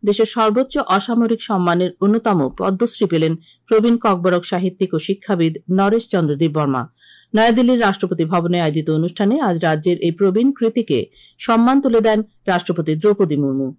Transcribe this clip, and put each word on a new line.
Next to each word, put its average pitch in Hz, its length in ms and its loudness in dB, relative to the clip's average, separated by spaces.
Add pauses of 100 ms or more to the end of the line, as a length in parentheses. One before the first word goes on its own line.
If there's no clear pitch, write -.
দেশের 208 260 0
সর্বোচ্চ 233 460 -2 (140)
অসামরিক 226 540 0
সম্মানের 180 480 0 (100)
অন্যতম 208 380 2 (180)
পদ্মশ্রী 190 520 -2
পেলেন 160 240 0 (360)
প্রবীণ 226 280 4
ককবরক 180 480 0
সাহিত্যিক 185 500 -4
ও 160 40 0
শিক্ষাবিদ 170 540 -2 (180)
নরেশ 202 380 0
চন্দ্র 165 280 0
দেববর্মা। 147 460 -2 (520)
নয়াদিল্লির 233 520 4
রাষ্ট্রপতি 180 380 -2
ভবনে 175 360 0
আয়োজিত 156 300 -2
অনুষ্ঠানে 170 500 0
আজ 196 200 0
রাজ্যের 160 460 0
এই 170 60 0
প্রবীণ 202 400 2
কৃতিকে 226 460 -2 (420)
সম্মান 233 400 2
তুলে 233 200 2
দেন 214 180 2 (280)
রাষ্ট্রপতি 170 500 -2
দ্রৌপদী 196 400 2
মুর্মু। 135 300 -2 (120)